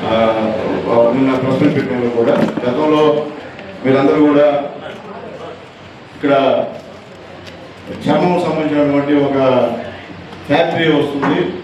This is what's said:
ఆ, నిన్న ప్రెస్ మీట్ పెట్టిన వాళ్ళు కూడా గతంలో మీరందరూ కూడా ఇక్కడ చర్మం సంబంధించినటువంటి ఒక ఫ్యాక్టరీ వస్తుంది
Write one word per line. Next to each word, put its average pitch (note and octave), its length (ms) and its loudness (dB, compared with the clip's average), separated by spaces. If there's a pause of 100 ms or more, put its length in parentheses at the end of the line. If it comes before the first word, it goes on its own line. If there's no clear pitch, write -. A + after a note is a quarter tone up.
ఆ, A2+ 100 -2 (1000)
నిన్న C3+ 200 2
ప్రెస్ C3 280 0
మీట్ D3 120 2
పెట్టిన B2+ 220 -2
వాళ్ళు A#2+ 120 0
కూడా A2+ 260 2
గతంలో D3 880 0 (600)
మీరందరూ D3 400 4
కూడా D3 440 4 (1500)
ఇక్కడ C#3 500 2 (1400)
చర్మం F3+ 320 2
సంబంధించినటువంటి D3 720 0
ఒక C#3 200 2 (1120)
ఫ్యాక్టరీ E3 420 2
వస్తుంది D3 600 2 (120)